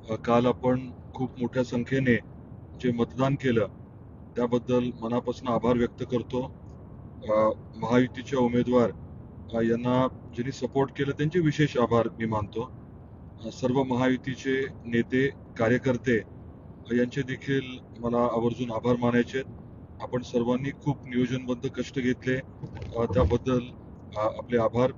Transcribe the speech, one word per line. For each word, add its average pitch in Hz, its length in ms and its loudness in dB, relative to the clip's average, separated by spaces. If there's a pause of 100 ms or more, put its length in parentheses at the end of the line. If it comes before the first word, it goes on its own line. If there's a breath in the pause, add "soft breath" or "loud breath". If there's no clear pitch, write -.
(100)
अ, 110 40 0
काल 120 320 4
आपण 127 440 2 (240)
खूप 123 260 -4
मोठ्या 123 240 0
संख्येने 123 520 2 (680)
जे 123 100 2
मतदान 120 420 2
केलं, 117 340 2 (680)
त्याबद्दल 123 540 2 (120)
मनापासून 120 460 -2
आभार 117 280 4
व्यक्त 120 340 0
करतो. 123 520 -4 (680)
अ, 107 220 4 (260)
महायुतीच्या 123 640 2
उमेदवार, 120 520 4 (640)
अ, 113 60 0
यांना 120 460 4 (280)
ज्यांनी 120 180 -4
सपोर्ट 135 400 0
केलं, 139 200 -2
त्यांचे 156 260 0
विशेष 151 380 4
आभार 113 320 4 (100)
मी 113 60 -2
मानतो. 110 480 -2 (720)
अ, 113 80 -8
सर्व 131 300 0
महायुतीचे 131 840 0 (180)
नेते, 117 440 2
कार्यकर्ते, 120 920 2
अ, - 760 -8
यांचे 123 280 2
देखील 127 560 -2 (200)
मला 117 180 0
आवर्जून 117 560 2
आभार 117 240 2
मानायचे 120 420 2
आहेत. - 160 -6 (480)
आपण 123 200 -4
सर्वांनी 123 480 0
खूप 139 340 -2
नियोजनबद्ध 127 640 -2
कष्ट 127 300 -4
घेतले, 127 380 0 (600)
अ, 117 80 2 (100)
त्याबद्दल, 123 460 4 (560)
अ, 107 40 -4
आपले 117 380 0
आभार. 113 400 4